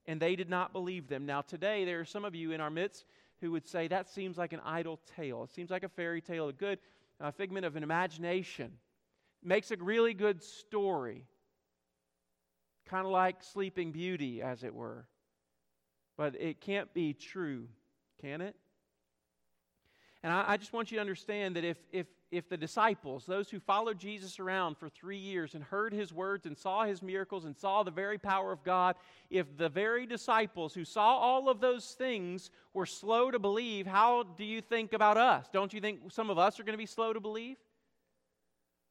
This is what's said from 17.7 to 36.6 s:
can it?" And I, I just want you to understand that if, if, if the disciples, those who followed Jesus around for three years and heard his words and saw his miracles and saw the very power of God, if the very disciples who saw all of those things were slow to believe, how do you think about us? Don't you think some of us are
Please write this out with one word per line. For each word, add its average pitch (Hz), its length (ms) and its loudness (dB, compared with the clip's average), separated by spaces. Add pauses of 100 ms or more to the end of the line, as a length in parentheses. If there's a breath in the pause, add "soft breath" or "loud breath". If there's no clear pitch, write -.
can 147 220 -8
it?" 202 140 -8 (1700 soft breath)
And 165 80 0
I, 190 180 2
I 208 80 4
just 208 160 -8
want 226 180 -4
you 220 60 -2
to 214 40 0
understand 196 540 -4
that 170 80 -2
if, 170 140 -2 (140)
if, 185 140 -4 (240)
if 170 180 -4
the 180 100 -6
disciples, 156 680 0
those 196 240 -4
who 202 100 -8
followed 214 380 0
Jesus 190 420 -12
around 185 380 -2
for 165 100 -14
three 190 300 -12
years 185 380 -6
and 147 80 -10
heard 202 300 -2
his 202 200 -4
words 190 320 -4
and 151 100 -6
saw 196 280 0
his 202 180 -2
miracles 190 440 -4
and 143 120 -10
saw 196 240 2
the 185 80 2
very 196 300 -2
power 196 320 0
of 151 120 -6
God, 180 340 4 (340 loud breath)
if 147 260 0
the 165 100 2
very 220 380 0
disciples 220 680 0
who 175 100 -6
saw 226 320 6
all 254 320 4
of 233 100 4
those 247 340 2
things 190 580 -4 (200 soft breath)
were 190 140 -2
slow 233 460 2
to 247 80 2
believe, 202 480 0
how 233 340 8
do 180 220 -6
you 220 180 -4
think 226 320 -2
about 214 240 8
us? 226 340 6
Don't 190 220 0
you 214 80 -6
think 196 300 -4
some 220 180 -2
of 180 80 2
us 196 220 6
are 226 40 -12